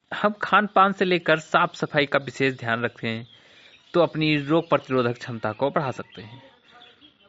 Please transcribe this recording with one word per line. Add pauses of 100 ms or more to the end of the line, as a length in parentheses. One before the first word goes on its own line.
(160)
हम
खान
पान
से
लेकर
साफ
सफाई
का
विशेष
ध्यान
रखें, (680)
तो
अपनी
रोग
प्रतिरोधक
क्षमता
को
बढ़ा
सकते
हैं, (840)